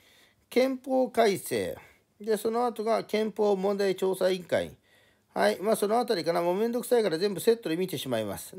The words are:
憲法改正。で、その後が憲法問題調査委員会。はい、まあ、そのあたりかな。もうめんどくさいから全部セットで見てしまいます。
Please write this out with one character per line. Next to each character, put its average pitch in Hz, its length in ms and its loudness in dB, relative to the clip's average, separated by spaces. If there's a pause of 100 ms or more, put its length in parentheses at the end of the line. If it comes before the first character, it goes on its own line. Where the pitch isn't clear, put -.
(500)
憲 262 280 2
法 262 320 0
改 202 300 2
正。 95 380 -4 (440)
で、 214 160 0
そ 220 140 -2
の 240 140 0
後 220 180 -4
が 214 200 0
憲 214 320 -2
法 208 200 2
問 196 200 0
題 196 200 0
調 190 200 0
査 185 140 2
委 185 80 0
員 180 60 -8
会。 90 280 -2 (600)
は - 180 4
い、 208 80 -2
ま 208 140 2
あ、 - 20 0
そ 208 120 0
の 220 120 2
あ 247 60 0
た 226 100 0
り 170 80 -4
か 160 80 0
な。 170 100 2
も 175 120 2
う - 20 0
め 220 120 0
ん 240 40 -2
ど 247 80 -2
く 220 60 -6
さ 240 140 4
い 220 40 4
か 196 60 2
ら 160 80 -2
全 202 160 0
部 170 60 -6
セ 226 140 4
ッ 233 80 -8
ト - 60 -6
で 160 80 -2
見 185 120 -2
て 165 100 -4
し 135 100 -6
ま 120 120 0
い 110 60 -2
ま 98 120 -6
す。 - 220 -14